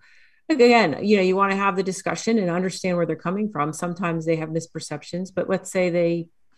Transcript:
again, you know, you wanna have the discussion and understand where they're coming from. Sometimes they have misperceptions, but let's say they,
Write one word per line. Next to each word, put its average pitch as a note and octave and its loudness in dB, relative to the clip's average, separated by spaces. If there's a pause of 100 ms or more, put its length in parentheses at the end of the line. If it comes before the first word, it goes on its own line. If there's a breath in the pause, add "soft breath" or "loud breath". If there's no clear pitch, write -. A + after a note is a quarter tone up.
(480 soft breath)
again, A#3+ 4
you G#3 6
know, F#3+ 4
you F#3 4
wanna G3 2
have G3 0
the F#3+ -2
discussion F#3 -2
and F3+ 0
understand F3+ -2
where E3+ 0
they're D#3+ -4
coming G3+ -4
from. D3+ -4
Sometimes E3+ -4
they E3 2
have D#3 -6
misperceptions, D#3+ -8
but - -2
let's F#3+ -4
say F3+ 2
they, E3+ 0 (300)